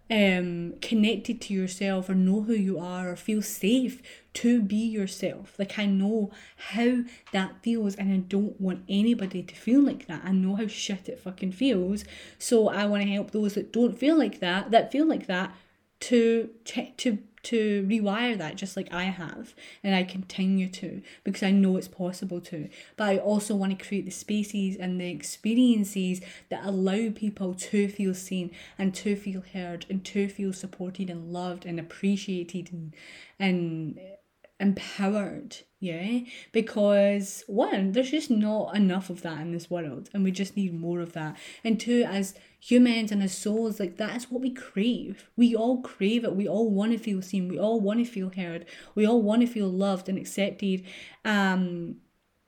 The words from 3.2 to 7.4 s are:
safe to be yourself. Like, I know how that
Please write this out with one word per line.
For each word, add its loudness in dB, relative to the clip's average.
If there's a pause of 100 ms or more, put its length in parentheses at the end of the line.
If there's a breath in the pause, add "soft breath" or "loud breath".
safe 0 (340 loud breath)
to 4
be 0
yourself. -4
Like, -6
I 0
know 2 (240 loud breath)
how 0 (280 loud breath)
that -2